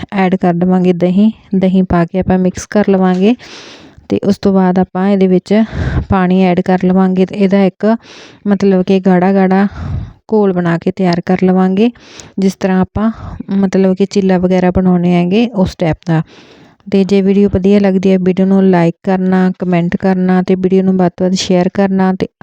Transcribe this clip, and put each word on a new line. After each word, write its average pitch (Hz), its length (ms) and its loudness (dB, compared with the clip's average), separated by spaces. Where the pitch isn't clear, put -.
ਐਡ 190 220 0
ਕਰ 180 180 0
ਦੇਵਾਂਗੇ 185 400 0
ਦਹੀਂ। 180 360 2
ਦਹੀਂ 185 280 2
ਪਾ 175 200 0
ਕੇ 180 140 -6
ਆਪਾਂ 185 200 0
ਮਿਕਸ 185 280 -4
ਕਰ 202 240 0
ਲਵਾਂਗੇ। 190 440 2
ਤੇ 202 200 -2
ਉਸ 202 100 -2
ਤੋਂ 202 140 0
ਬਾਅਦ 185 260 2
ਆਪਾਂ 185 300 -2
ਇਹਦੇ 190 180 2
ਵਿੱਚ 185 280 0
ਪਾਣੀ 185 360 2
ਐਡ 175 160 0
ਕਰ 185 240 -2
ਲਵਾਂਗੇ 185 420 2
ਤੇ - 80 -12
ਇਹਦਾ 196 300 0
ਇੱਕ 185 220 -2
ਮਤਲਬ 196 360 0
ਕਿ 190 180 0
ਗਾੜਾ 185 320 2
ਗਾੜਾ 190 340 2
ਘੋਲ 208 200 2
ਬਣਾ 175 260 -2
ਕੇ 185 140 -4
ਤਿਆਰ 175 340 -2
ਕਰ 185 180 0
ਲਵਾਂਗੇ। 185 460 2
ਜਿਸ 190 180 -2
ਤਰ੍ਹਾਂ 185 240 -2
ਆਪਾਂ 202 300 -2
ਮਤਲਬ 190 420 0
ਕਿ 196 120 -2
ਚੀਲਾ 190 320 0
ਵਗੈਰਾ 180 320 0
ਬਣਾਉਣੇ 180 440 0
ਹੈਗੇ 180 400 0
ਉਸ 185 240 -4
ਟਾਈਪ 160 300 -4
ਦਾ। 160 140 0
ਤੇ 196 180 0
ਜੇ 196 180 0
ਵੀਡੀਓ 196 260 2
ਵਧੀਆ 196 320 2
ਲੱਗਦੀ 190 320 0
ਹੈ 190 60 2
ਵੀਡੀਓ 185 280 0
ਨੂੰ 190 180 2
ਲਾਈਕ 170 300 2
ਕਰਨਾ, 185 540 0
ਕੁਮੈਂਟ 175 380 -2
ਕਰਨਾ 185 460 0
ਤੇ 190 120 0
ਵੀਡੀਓ 185 280 0
ਨੂੰ 190 140 0
ਵੱਧ 180 200 0
ਤੋਂ 185 100 -2
ਵੱਧ 185 100 0
ਸ਼ੇਅਰ 180 380 0
ਕਰਨਾ 190 380 0
ਤੇ - 160 -4